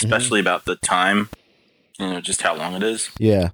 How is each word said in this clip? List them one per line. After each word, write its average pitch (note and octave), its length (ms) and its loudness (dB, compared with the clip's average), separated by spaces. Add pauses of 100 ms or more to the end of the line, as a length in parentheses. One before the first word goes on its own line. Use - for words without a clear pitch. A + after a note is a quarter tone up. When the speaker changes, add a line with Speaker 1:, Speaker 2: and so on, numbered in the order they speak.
Speaker 1:
especially A2 340 2
about F#2 260 0
the F#2 100 -2
time, G2 540 0 (680)
you F#2 120 -4
know, F2+ 100 -6
just F#2+ 220 -4
how E2+ 120 2
long D#2+ 200 -6
it F#2+ 80 -4
is. A2 260 -2 (100)
Speaker 2:
Yeah. G2+ 360 4